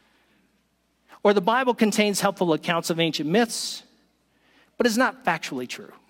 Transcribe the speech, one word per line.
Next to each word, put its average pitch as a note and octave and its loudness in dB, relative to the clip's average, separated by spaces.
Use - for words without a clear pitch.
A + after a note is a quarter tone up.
Or, G#3 6
"The G3+ 2
Bible A#3+ 2
contains G#3 2
helpful F#3 0
accounts E3 -2
of E3 -2
ancient D#3 -2
myths, - -2
but A#3+ 2
is A3 0
not A#3 -2
factually D3 -4
true." - -14